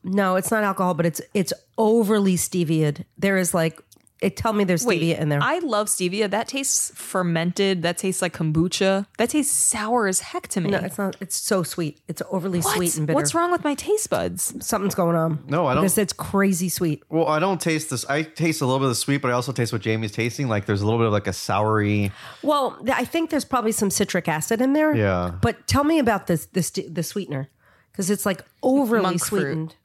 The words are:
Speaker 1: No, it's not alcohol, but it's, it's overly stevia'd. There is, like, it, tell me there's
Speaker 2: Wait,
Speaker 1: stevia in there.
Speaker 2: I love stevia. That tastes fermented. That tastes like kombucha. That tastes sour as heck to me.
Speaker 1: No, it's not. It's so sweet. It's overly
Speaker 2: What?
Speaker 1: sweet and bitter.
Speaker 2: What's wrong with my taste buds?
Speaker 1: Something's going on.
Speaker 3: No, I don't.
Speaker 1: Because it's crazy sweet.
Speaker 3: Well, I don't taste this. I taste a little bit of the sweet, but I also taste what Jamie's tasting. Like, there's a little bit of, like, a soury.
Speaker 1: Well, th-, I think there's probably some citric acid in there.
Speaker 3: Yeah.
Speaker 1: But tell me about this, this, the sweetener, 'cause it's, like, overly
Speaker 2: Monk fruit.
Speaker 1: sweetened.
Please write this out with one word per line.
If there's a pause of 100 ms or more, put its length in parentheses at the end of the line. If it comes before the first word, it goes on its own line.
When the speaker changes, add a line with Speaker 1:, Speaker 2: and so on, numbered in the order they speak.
Speaker 1:
No,
it's
not
alcohol,
but
it's, (140)
it's (240)
overly
stevia'd. (120)
There
is,
like, (400)
it,
tell
me
there's
Speaker 2:
Wait,
Speaker 1:
stevia
in
there.
Speaker 2:
I
love
stevia.
That
tastes
fermented.
That
tastes
like
kombucha. (120)
That
tastes
sour
as
heck
to
me.
Speaker 1:
No,
it's
not.
It's
so
sweet.
It's (100)
overly
Speaker 2:
What?
Speaker 1:
sweet
and
bitter.
Speaker 2:
What's
wrong
with
my
taste
buds? (120)
Speaker 1:
Something's
going
on.
Speaker 3:
No,
I
don't.
Speaker 1:
Because
it's
crazy
sweet.
Speaker 3:
Well,
I
don't
taste
this.
I
taste
a
little
bit
of
the
sweet,
but
I
also
taste
what
Jamie's
tasting.
Like,
there's
a
little
bit
of,
like,
a
soury. (320)
Speaker 1:
Well,
th-,
I
think
there's
probably
some
citric
acid
in
there.
Speaker 3:
Yeah.
Speaker 1:
But
tell
me
about
this,
this,
the
sweetener, (420)
'cause
it's,
like, (220)
overly
Speaker 2:
Monk
fruit.
Speaker 1:
sweetened. (100)